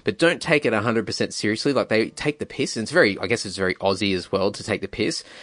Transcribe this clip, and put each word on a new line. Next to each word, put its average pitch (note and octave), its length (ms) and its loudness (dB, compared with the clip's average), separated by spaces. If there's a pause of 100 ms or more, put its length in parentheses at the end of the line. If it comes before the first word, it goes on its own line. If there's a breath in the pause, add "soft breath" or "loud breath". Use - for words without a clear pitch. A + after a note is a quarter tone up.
but G#2 120 0
don't E3 240 4
take D3+ 240 2
it A#2 80 2
a G#2+ 80 2
hundred A2+ 240 0
percent - 280 -4
seriously. A2 400 0
Like, A2 160 0
they A2 200 2
take - 300 -4
the - 60 -6
piss, - 320 -6
and A2+ 60 -4
it's G#2+ 80 -8
very, B2+ 280 4
I F#2+ 80 -4
guess A2 180 -2
it's F#2 120 -8
very F#2 180 0
Aussie F#2+ 400 2
as F2+ 160 -4
well G2 200 2
to - 120 -10
take G2+ 180 -2
the G2 60 -6
piss. - 360 -4 (200 loud breath)